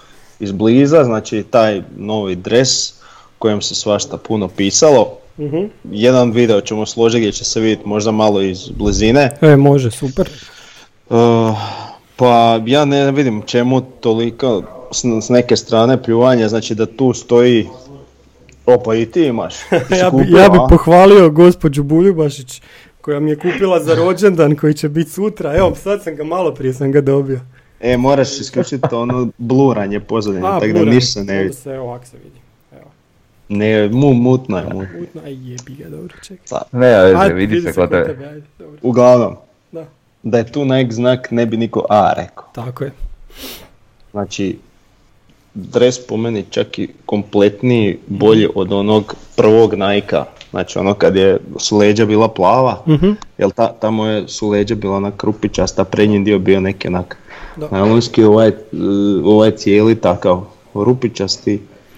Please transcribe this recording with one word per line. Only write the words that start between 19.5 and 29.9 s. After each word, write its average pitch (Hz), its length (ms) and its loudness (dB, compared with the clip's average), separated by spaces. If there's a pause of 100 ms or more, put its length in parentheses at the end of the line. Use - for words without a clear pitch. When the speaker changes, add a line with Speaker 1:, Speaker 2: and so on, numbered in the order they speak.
Speaker 2:
<laughs> - 100 -18 (120)
Speaker 1:
ti - 60 -10
si 190 80 -2
Speaker 2:
Ja 185 160 2
bi, 135 80 0
Speaker 1:
kupio, 170 200 4
Speaker 2:
ja 196 100 8
bi 180 100 6
Speaker 1:
a? 127 100 4
Speaker 2:
pohvalio 180 600 8
gospođu 156 520 2
Buljubašić 151 800 0 (380)
koja 147 200 -6
mi 151 100 -2
je 151 80 -4
kupila 180 420 -2
za 156 160 0
rođendan 170 600 2
koji 151 180 0
će 151 140 -6
biti 156 220 -4
sutra, 196 440 -6
evo 180 200 2
sad 196 280 -6
sam 160 120 -10
ga, 151 100 -10
malo 165 300 -4
prije 131 200 -6
sam 135 180 -4
ga 143 80 2
dobio. 135 400 -2 (400)
Speaker 1:
E, 123 160 0
moraš 131 440 0
isključiti 127 520 -6
ono 120 360 -4 (100)
bluranje 113 640 0